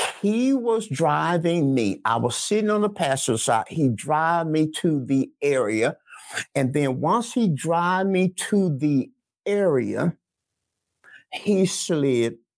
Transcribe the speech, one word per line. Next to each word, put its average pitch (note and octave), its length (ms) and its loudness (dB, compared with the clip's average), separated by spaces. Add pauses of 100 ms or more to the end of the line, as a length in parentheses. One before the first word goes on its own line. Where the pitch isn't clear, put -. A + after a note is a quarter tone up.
(220)
He A#3 320 2
was A3+ 340 0
driving D#3+ 880 0
me. A2 320 0
I A2+ 120 0
was A#2+ 180 -2
sitting G#3 340 0
on G#3 120 0
the G#3+ 80 0
passenger C#3 480 -2
side. A2+ 320 0
He C#3+ 200 0
drive D#3+ 580 0
me D#3 300 0
to D3+ 260 0
the C3+ 280 0 (100)
area B2+ 560 0 (580)
and C3+ 180 0
then C#3 260 0
once A3 340 -2
he A#3 140 2
drive E3+ 600 0
me F#3 220 2
to F#3 480 0
the C#3 340 0 (340)
area, D3+ 680 0 (1160)
he F#3+ 340 2
slid C3+ 720 0 (200)